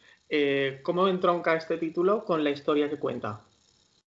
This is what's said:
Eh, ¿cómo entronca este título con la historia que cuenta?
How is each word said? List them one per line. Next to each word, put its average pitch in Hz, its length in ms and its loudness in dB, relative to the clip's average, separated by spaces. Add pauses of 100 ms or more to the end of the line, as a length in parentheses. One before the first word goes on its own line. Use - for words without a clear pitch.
(300)
Eh, 139 540 0
¿cómo 175 240 2
entronca 175 480 2
este 160 220 -2
título 175 460 0
con 160 200 0
la 143 80 2
historia 147 380 0
que 147 100 -6
cuenta? 120 420 -6 (720)